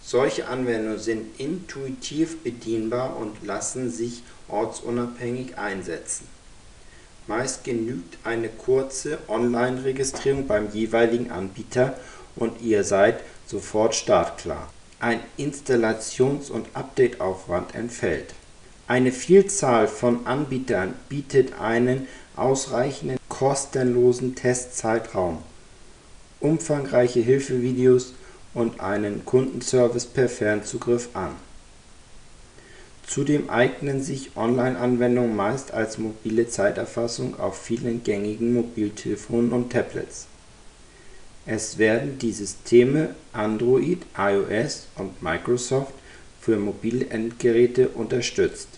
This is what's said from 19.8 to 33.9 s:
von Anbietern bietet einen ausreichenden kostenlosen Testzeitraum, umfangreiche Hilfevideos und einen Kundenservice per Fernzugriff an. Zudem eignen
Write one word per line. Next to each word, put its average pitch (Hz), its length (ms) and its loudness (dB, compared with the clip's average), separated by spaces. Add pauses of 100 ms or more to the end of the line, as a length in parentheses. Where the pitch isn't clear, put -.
von 120 400 0
Anbietern 127 680 -2 (140)
bietet 139 520 0
einen 123 480 2 (260)
ausreichenden 135 840 0 (100)
kostenlosen 127 1040 2
Testzeitraum, 110 1120 -2 (960)
umfangreiche 139 800 2
Hilfevideos 127 960 4 (380)
und 117 280 -2
einen 104 440 -2
Kundenservice 123 840 2
per 127 220 2
Fernzugriff 107 840 -2
an. 90 240 -8 (1700)
Zudem 139 420 0
eignen 135 540 0